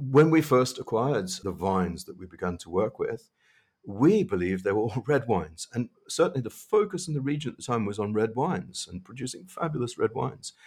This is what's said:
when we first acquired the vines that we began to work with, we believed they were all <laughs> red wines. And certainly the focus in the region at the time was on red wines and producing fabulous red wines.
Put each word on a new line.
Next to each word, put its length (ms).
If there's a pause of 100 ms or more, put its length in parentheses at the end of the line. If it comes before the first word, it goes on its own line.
(140)
when 160
we 120
first 360
acquired 520
the 220
vines 520
that 160
we 80
began 320
to 100
work 300
with, 320 (520)
we 400
believed 400
they 80
were 100
all 240
<laughs> 20
red 200
wines. 460
And 160 (180)
certainly 340
the 100
focus 560
in 80
the 60
region 280
at 80
the 60
time 240
was 100
on 160
red 220
wines 520
and 160
producing 440
fabulous 500
red 160
wines. 400 (140)